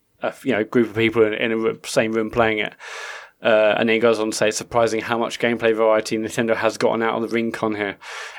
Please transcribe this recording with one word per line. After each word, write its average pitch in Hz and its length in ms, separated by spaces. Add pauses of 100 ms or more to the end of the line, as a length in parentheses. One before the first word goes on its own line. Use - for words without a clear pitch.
(220)
a 123 60
f-, - 180
you 135 60
know, 107 120
group 113 260
of 101 60
people 113 280
in, 107 100
in 113 200
a 113 40 (120)
r-, 113 40 (120)
same 113 260
room 110 180
playing 110 300
it. - 160 (680)
Uh, 107 360
and 117 120
then 110 60
he 113 40
goes 113 200
on 110 120
to - 60
say, 107 120
"It's 104 80
surprising 113 440
how 117 160
much 113 220
gameplay 113 360
variety 110 440
Nintendo 110 360
has 110 220
gotten 113 260
out 113 120
of 117 60
the 113 140
Ring 113 160
Con 110 240
here. 101 220 (420)